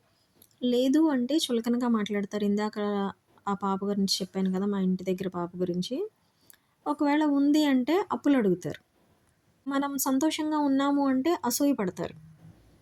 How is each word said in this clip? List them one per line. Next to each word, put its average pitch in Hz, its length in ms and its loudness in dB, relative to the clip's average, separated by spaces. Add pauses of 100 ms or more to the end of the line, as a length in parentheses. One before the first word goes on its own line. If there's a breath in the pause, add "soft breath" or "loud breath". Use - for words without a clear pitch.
(640 soft breath)
లేదు 262 460 4
అంటే 262 280 0
చులకనగా 240 520 0
మాట్లాడతారు. 208 560 -2
ఇందాక 208 340 0 (680)
ఆ 202 60 -2
పాప 196 300 -2
గురించి 202 380 -2
చెప్పాను 190 300 -2
కదా, 190 140 -2
మా 202 140 -2
ఇంటి 185 240 0
దగ్గర 185 240 -4
పాప 175 280 -8
గురించి. 180 520 -4 (760 soft breath)
ఒకవేళ 294 380 0
ఉంది 294 400 4
అంటే 285 480 2
అప్పులు 294 240 2
అడుగుతారు. 180 520 -2 (840)
మనం 277 280 -2
సంతోషంగా 302 600 0
ఉన్నాము 277 500 2
అంటే 262 360 0
అసూయ 277 280 2
పడతారు. 180 420 -4 (680)